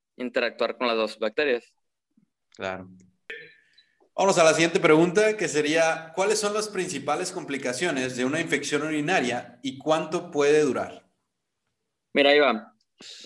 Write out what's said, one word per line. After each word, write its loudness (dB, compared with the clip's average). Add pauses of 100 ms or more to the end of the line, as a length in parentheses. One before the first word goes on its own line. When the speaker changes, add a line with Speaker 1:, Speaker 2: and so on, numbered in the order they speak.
(160)
Speaker 1:
interactuar -4
con -2
las 0
dos -2
bacterias. -2 (840)
Speaker 2:
Claro. -8 (1300)
Vamos 2
a 6
la 8
siguiente 2
pregunta, 4
que -4
sería, 0
¿cuáles 0
son -2
las -4
principales -4
complicaciones -4
de -2
una -2
infección -2
urinaria -2
y -8
cuánto -2
puede 4
durar? -4 (1080)
Speaker 1:
Mira, 4
ahí 6
va. 0 (560)